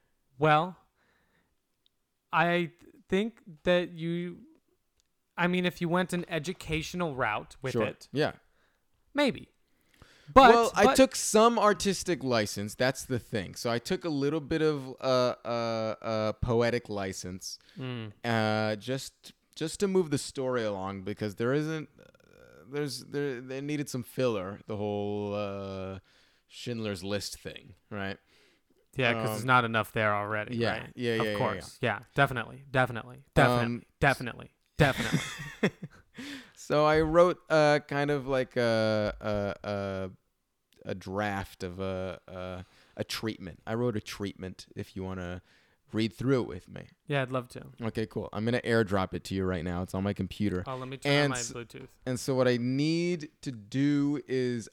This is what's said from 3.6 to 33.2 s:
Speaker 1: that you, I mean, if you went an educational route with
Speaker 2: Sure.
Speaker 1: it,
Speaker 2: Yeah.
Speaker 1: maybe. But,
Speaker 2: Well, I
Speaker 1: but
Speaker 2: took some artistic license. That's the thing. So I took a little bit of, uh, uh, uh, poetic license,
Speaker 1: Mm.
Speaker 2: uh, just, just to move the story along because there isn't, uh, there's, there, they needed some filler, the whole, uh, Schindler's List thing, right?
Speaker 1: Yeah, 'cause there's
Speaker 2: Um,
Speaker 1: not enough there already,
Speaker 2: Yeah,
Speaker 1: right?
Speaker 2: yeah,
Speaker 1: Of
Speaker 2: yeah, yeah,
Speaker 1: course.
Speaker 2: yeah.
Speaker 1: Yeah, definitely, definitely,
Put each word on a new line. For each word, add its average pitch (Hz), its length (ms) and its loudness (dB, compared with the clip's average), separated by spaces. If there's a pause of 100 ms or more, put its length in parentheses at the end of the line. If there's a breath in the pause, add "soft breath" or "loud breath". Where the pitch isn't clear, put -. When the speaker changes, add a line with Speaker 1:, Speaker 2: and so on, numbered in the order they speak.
Speaker 1:
that 180 280 4
you, 175 480 -4 (960)
I 170 100 4
mean, 180 180 2
if 175 160 -2
you 175 80 0
went 180 240 0
an 175 140 -4
educational 160 880 -6
route 120 460 -4
with 127 120 -2
Speaker 2:
Sure. 117 100 2
Speaker 1:
it, - 280 -6
Speaker 2:
Yeah. 131 220 0 (800)
Speaker 1:
maybe. 285 360 0 (840 loud breath)
But, 262 200 12
Speaker 2:
Well, 233 220 6
I 190 80 6
Speaker 1:
but 262 140 8
Speaker 2:
took 262 180 8
some 226 420 6
artistic 196 640 2
license. 107 540 0
That's 127 300 0
the 127 120 -2
thing. 92 380 -6
So - 160 -4
I 120 80 0
took 185 240 -4
a 170 60 -4
little 147 320 0
bit 151 200 -2
of, 143 380 0
uh, 127 360 2 (100)
uh, 113 560 -2
uh, 110 320 0
poetic 117 560 0
license, 95 680 -8 (220 soft breath)
Speaker 1:
Mm. 120 320 -8 (140)
Speaker 2:
uh, 110 500 2
just, - 560 -8 (240)
just 160 240 -6
to 202 80 2
move 185 220 2
the 143 80 2
story 127 460 -2
along 98 400 -4
because 104 320 -6
there 120 180 0
isn't, 151 440 -2
uh, - 60 -20 (640)
there's, 131 360 -6
there, 135 340 -4
they 131 220 -10
needed 147 260 -4
some 123 160 -6
filler, 104 640 -2
the 107 80 -6
whole, 104 580 -4
uh, 98 640 -6 (500 soft breath)
Schindler's 107 560 -6
List 101 340 -4
thing, - 360 -16 (140)
right? 98 280 -6 (800 soft breath)
Speaker 1:
Yeah, 120 160 2
'cause 113 160 -2
there's 107 120 -2
Speaker 2:
Um, 120 60 -4
Speaker 1:
not 127 160 6
enough 113 300 -2
there 107 200 2
already, 107 440 -4
Speaker 2:
Yeah, 110 220 0
Speaker 1:
right? - 160 -12
Speaker 2:
yeah, 120 180 -2
Speaker 1:
Of 113 120 0
Speaker 2:
yeah, 107 60 0
yeah, 104 60 -2
Speaker 1:
course. 101 440 -4
Speaker 2:
yeah. 107 180 -2
Speaker 1:
Yeah, - 40 -16 (120)
definitely, 131 540 -2
definitely, 123 540 -2 (100)